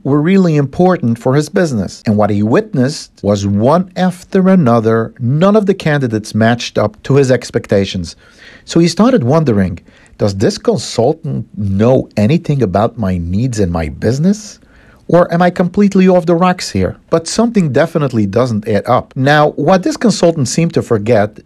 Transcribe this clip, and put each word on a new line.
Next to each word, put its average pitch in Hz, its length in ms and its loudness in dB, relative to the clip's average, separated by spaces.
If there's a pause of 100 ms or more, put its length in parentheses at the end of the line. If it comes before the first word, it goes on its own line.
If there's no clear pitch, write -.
were 147 180 0
really 175 340 2
important 143 600 0
for 131 160 -2
his 147 160 0
business. 139 560 -4
And 107 100 0
what 104 140 2
he 104 140 0
witnessed 139 680 -2 (120)
was 101 240 0
one 123 480 0
after 185 540 -2
another, 117 720 2
none 151 360 2
of 214 100 2
the 196 80 0
candidates 131 640 -4
matched 113 420 0
up 107 260 -4
to 135 120 0
his 135 160 2
expectations. 101 840 -2 (500)
So - 140 0
he 170 80 4
started 214 360 2
wondering, 117 560 0 (400)
"Does 101 160 -2
this 151 240 -2
consultant 135 880 -2 (100)
know 104 580 0
anything 139 460 0
about 107 380 -2
my 92 180 -2
needs 104 420 -4
and 87 120 0
my 82 180 -4
business? 139 720 -4 (500)
Or 170 240 2
am 170 80 2
I 180 100 2
completely 190 580 2
off 180 160 4
the 170 100 2
rocks 180 360 -2
here?" 92 260 -2 (120)
But 165 200 -2
something 220 420 0
definitely 131 540 0
doesn't 113 420 -2
add 104 200 -2
up. 123 280 -2
Now, 147 360 2
what 180 320 0
this 311 120 -2
consultant 165 540 0
seemed 165 240 -2
to 127 80 0
forget 104 640 0